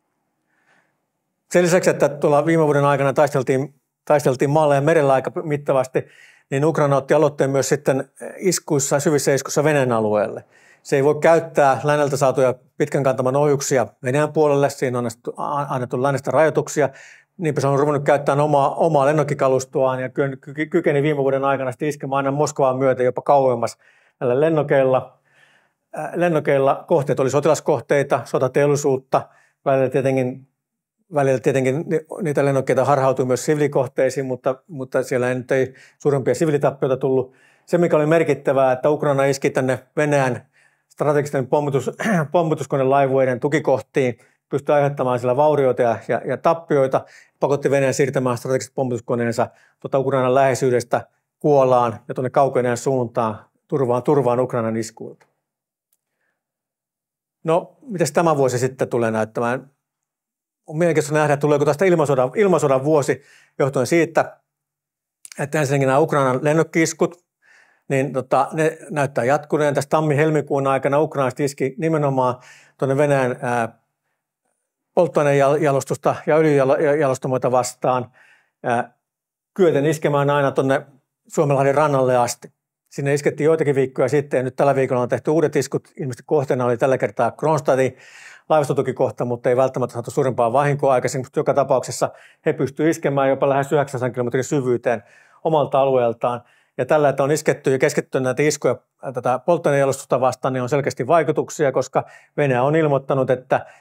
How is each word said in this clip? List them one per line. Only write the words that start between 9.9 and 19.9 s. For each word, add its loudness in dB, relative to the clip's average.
alueelle. -2
Se -2
ei 2
voi 4
käyttää 2
länneltä 0
saatuja 2
pitkän -2
kantaman 0
ohjuksia 0
Venäjän -2
puolelle, 2
siinä -4
on -4
annettu, -10
a-, -6
annettu -6
lännestä -2
rajoituksia. 0
Niinpä -4
se 0
on 2
ruvennut 0
käyttämään 2
omaa, 2
omaa 2
lennokkikalustoaan 0